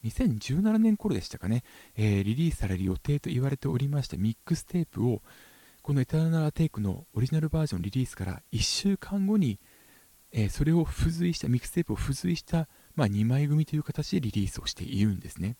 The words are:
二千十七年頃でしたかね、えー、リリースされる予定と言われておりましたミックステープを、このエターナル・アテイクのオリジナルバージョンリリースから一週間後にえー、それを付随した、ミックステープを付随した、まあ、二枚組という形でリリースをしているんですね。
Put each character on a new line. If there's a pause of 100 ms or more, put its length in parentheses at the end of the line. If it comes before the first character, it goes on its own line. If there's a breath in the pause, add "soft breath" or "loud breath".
二
千
十
七
年
頃
で
し
た
か
ね、 (340 loud breath)
え
ー、
リ
リ
ー
ス
さ
れ
る
予
定
と
言
わ
れ
て
お
り
ま
し
た
ミ
ッ
ク
ス
テ
ー
プ
を、 (600 loud breath)
こ
の
エ
タ
ー
ナ
ル・
ア
テ
イ
ク
の
オ
リ
ジ
ナ
ル
バ
ー
ジ
ョ
ン
リ
リ
ー
ス
か
ら
一
週
間
後
に (720 loud breath)
え
ー、
そ
れ
を
付
随
し
た、
ミ
ッ
ク
ス
テ
ー
プ
を
付
随
し
た、 (260 loud breath)
ま
あ、
二
枚
組
と
い
う
形
で
リ
リ
ー
ス
を
し
て
い
る
ん
で
す
ね。